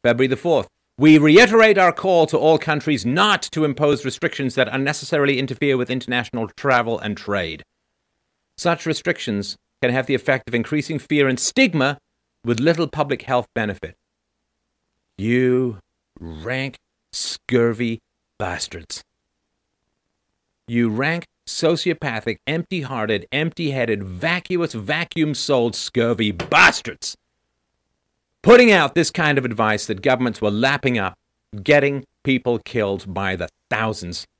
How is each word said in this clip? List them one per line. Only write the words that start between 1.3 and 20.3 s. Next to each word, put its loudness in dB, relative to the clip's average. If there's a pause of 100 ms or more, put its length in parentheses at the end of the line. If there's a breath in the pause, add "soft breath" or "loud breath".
our 4
call 2
to -2
all 4
countries -2
not 0 (100)
to -2
impose 0
restrictions -4
that 2
unnecessarily -2
interfere -2
with -4
international -4
travel 0
and -6
trade. -6 (920)
Such -2
restrictions -4 (240)
can 2
have -2
the 0
effect -2
of -4
increasing -2
fear 2
and -2
stigma 0 (460)
with 0
little 0
public -4
health -2
benefit." -6 (1200)
You 0 (380)
rank, -10 (340)
scurvy -2 (380)
bastards. -10 (1600)